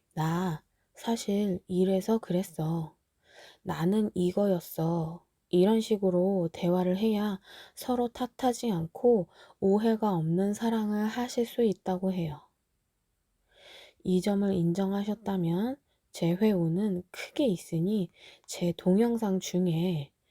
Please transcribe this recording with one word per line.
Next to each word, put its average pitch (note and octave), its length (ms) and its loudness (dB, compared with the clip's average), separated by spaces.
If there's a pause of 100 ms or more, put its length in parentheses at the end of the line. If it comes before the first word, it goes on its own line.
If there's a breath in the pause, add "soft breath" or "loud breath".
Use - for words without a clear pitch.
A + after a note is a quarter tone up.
(140)
"나 E3 480 -2 (320)
사실 G#3 760 -2
이래서 F#3+ 500 2
그랬어. E3 760 -4 (680 loud breath)
나는 F#3+ 520 0
이거였어." E3+ 1080 0 (260)
이런 G#3 320 4
식으로 F#3+ 720 0
대화를 F3+ 420 2
해야 G#3 440 0 (340 loud breath)
서로 B3 340 -2
탓하지 A#3+ 640 -2
않고 F3 560 2 (320 loud breath)
오해가 G#3+ 540 2
없는 F3 400 0
사랑을 G#3+ 520 -2
하실 A#3+ 380 -2
수 A#3+ 180 -4
있다고 F#3 520 0
해요. D#3+ 260 -6 (1600 loud breath)
이 F#3 200 2
점을 G3+ 280 0
인정하셨다면 G3 1300 -2 (360)
재회운은 F3+ 1000 0
크게 - 340 -6
있으니 F3+ 680 -2 (360 loud breath)
제 F3 320 -4
동영상 G#3 640 2
중에 F3 720 -2 (200 soft breath)